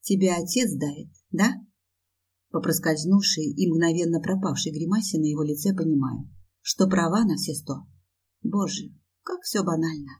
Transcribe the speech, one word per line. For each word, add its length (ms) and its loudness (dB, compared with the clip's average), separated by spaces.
«Тебя 380 2
отец 360 0
давит, 380 -6
да?» 240 2
По 100 -2
проскользнувшей 920 0
и 180 2
мгновенно 500 2
пропавшей 520 -2
гримасе 460 0
на 60 2
его 180 0
лице 320 0
понимаю, 540 0
что 280 2
права 360 2
на 120 2
все 180 -4
сто. 320 -8
Боже, 520 -2
как 200 -8
все 220 -2
банально. 560 -2